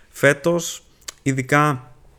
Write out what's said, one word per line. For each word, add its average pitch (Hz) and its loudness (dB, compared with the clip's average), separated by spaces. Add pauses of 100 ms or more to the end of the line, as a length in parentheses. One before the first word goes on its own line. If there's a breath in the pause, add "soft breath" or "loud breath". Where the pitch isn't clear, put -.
φέτος, 165 0 (380)
ειδικά 139 0 (300)